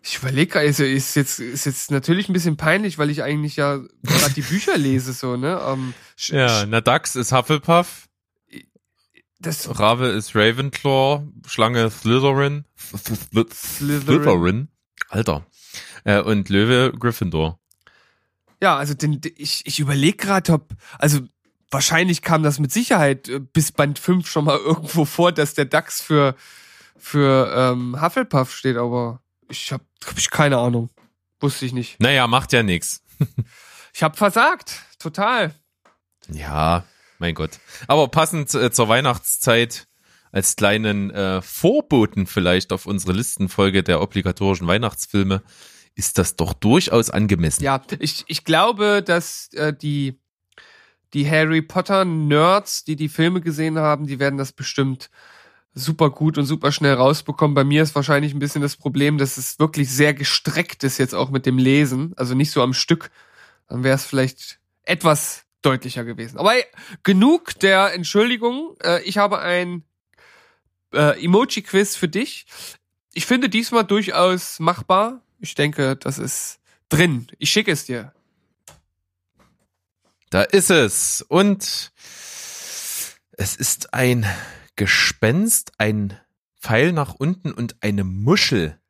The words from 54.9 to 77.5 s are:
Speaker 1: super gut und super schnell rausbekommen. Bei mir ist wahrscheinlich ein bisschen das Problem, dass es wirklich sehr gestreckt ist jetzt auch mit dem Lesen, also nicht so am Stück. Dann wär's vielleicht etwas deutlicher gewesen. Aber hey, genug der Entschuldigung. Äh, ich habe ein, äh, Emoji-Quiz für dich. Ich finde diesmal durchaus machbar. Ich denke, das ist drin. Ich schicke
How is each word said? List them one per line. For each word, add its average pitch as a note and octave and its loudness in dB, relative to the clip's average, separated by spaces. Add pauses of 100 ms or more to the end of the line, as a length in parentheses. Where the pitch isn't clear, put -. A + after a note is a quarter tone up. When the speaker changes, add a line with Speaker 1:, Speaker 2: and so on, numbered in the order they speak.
Speaker 1:
super D3+ 0
gut D3+ 0
und C#3+ 2
super D3 0
schnell C#3+ 2
rausbekommen. C#3+ 2
Bei C#3 4
mir C#3+ 4
ist D3 -2
wahrscheinlich C#3+ 0
ein D3 -4
bisschen C#3+ -4
das C#3 -4
Problem, C#3+ 0
dass C3+ -2
es - -10
wirklich D3+ 0
sehr D3 4
gestreckt - -4
ist C3 -2
jetzt B2+ 0
auch C3+ -2
mit C3 -2
dem B2+ 2
Lesen, C3+ 2
also B2+ -4
nicht D3 2
so C#3+ 0
am B2+ 0
Stück. - -2 (580)
Dann B2 -6
wär's C3+ 2
vielleicht - -4 (240)
etwas - 0 (180)
deutlicher B2+ -2
gewesen. A#2 -12
Aber G3 2
hey, A#3+ 2 (380)
genug A#3 4
der F#3+ 4
Entschuldigung. A#3 -2
Äh, E3+ 2
ich G3 -6
habe G3+ 2
ein, F3 -4 (1120)
äh, D3 2
Emoji-Quiz G3 0
für F3+ -2
dich. G3+ -6 (680)
Ich E3+ -6
finde B3 2
diesmal A3+ 0
durchaus F#3 0
machbar. F#3+ 0 (180)
Ich - -14
denke, D3 0
das C3+ -8
ist - -10 (300)
drin. D3+ 2 (140)
Ich D3 -2
schicke G#3 0